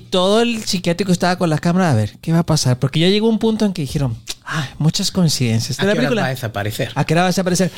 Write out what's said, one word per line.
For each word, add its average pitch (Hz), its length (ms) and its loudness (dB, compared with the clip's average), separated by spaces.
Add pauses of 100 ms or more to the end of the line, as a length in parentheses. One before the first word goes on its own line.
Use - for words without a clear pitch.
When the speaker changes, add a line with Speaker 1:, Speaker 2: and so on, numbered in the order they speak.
(100)
Speaker 1:
todo 196 320 2
el 233 220 -2
psiquiátrico 180 480 0
estaba 180 260 2
con 180 100 0
las 156 120 0
cámaras, 175 340 2
a - 20 2
ver, 107 240 -2
¿qué 165 120 -4
va 170 80 4
a 165 60 0
pasar? 127 320 2
Porque 147 220 0
ya 170 80 4
llegó 214 200 2
un 226 100 2
punto 220 260 0
en 202 80 0
que 175 100 -6
dijeron, 131 340 -2 (280)
"Ay, 147 240 -4 (100)
muchas 165 340 0
coincidencias". 123 640 0
De - 80 -4
Speaker 2:
¿A - 20 2
Speaker 1:
la 208 60 2
Speaker 2:
qué 220 60 0
hora 254 100 0
Speaker 1:
película. 220 140 0
Speaker 2:
va 170 40 -2
a 131 40 -2
desaparecer? 107 680 -6
Speaker 1:
¿A 147 80 0
qué 156 100 0
hora 165 80 4
va 185 60 2
a - 20 2
desaparecer? 180 480 0